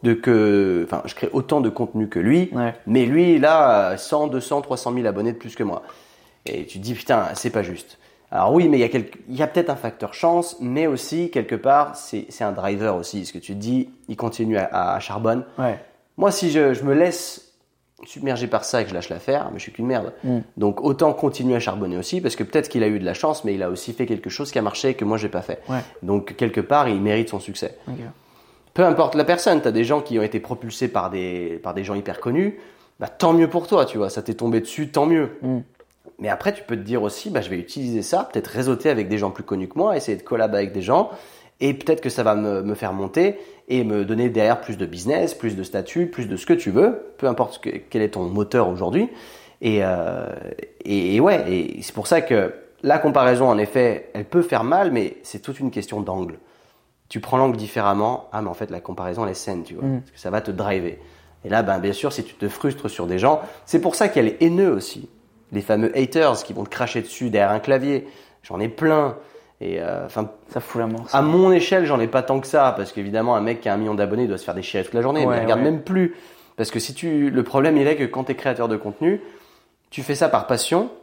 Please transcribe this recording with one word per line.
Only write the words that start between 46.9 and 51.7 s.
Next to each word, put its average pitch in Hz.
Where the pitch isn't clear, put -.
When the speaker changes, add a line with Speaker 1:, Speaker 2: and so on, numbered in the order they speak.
Speaker 1:
peu 135
importe 120
ce -
que, 113
quel -
est 104
ton 95
moteur 101
aujourd'hui. 95
Et, 110
euh, 87
et, 98
et 113
ouais, 185
et 90